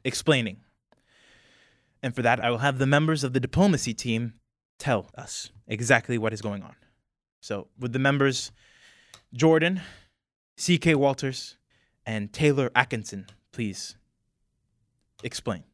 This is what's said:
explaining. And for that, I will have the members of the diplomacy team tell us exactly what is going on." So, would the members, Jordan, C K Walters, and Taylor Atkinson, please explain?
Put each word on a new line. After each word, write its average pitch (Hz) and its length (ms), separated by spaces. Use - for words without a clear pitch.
explaining. 127 560
And 127 140
for 127 60
that, 117 220
I 120 60
will 117 100
have 139 180
the 131 80
members 147 380
of 127 100
the 131 60
diplomacy 143 540
team 117 420
tell 113 380
us - 340
exactly 117 500
what 110 160
is 104 80
going 101 220
on." - 120
So, 101 260
would 123 160
the 131 60
members, 135 520
Jordan, 160 480
C 175 220
K 160 160
Walters, 135 600
and 107 300
Taylor 139 420
Atkinson, 107 520
please - 460
explain? 104 400